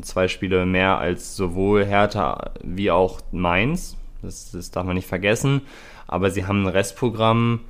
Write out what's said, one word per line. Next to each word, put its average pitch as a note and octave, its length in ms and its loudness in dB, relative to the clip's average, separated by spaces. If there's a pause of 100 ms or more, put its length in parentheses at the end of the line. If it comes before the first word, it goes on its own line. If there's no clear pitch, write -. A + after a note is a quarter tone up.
zwei F#2 260 0
Spiele F#2 380 0
mehr F#2 320 4
als F2 380 -4
sowohl G2 500 2
Hertha G2+ 640 0 (120)
wie F#2+ 260 -2
auch F2+ 320 2 (100)
Mainz. F2+ 640 0 (280)
Das, - 280 -12
das F2 200 -12
darf F#2 140 -4
man F#2 100 -2
nicht F#2 120 -4
vergessen. A#2+ 540 2 (460)
Aber F#2 240 0
sie F#2 160 -4
haben G2+ 160 2
ein F#2 80 0
Restprogramm, A2+ 880 2 (100)